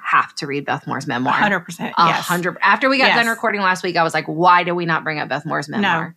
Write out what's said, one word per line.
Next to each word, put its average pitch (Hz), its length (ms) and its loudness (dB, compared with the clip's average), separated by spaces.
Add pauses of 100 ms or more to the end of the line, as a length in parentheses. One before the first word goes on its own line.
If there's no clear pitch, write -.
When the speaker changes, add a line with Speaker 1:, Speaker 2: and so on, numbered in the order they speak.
Speaker 1:
have - 320 0
to - 120 -8
read 139 180 -4
Beth 135 200 -4
Moore's 131 220 -6
memoir. 127 260 0
Speaker 2:
A - 40 0
hundred 202 240 0
percent, 190 360 -10
Speaker 1:
A 170 100 4
Speaker 2:
yes. - 180 0
Speaker 1:
hundred. 175 360 -2
After 220 280 4
we 269 80 2
got 262 120 4
Speaker 2:
Yes. 196 100 4
Speaker 1:
done 233 80 2
recording 220 340 -2
last 185 220 0
week, 170 120 -2
I 170 80 4
was 160 100 0
like, 156 120 -2
"Why 175 380 4
do 175 120 -2
we 175 100 -2
not 165 200 0
bring 156 140 -4
up 135 100 -6
Beth 147 160 -4
Moore's 151 240 -4
memoir?" 175 480 0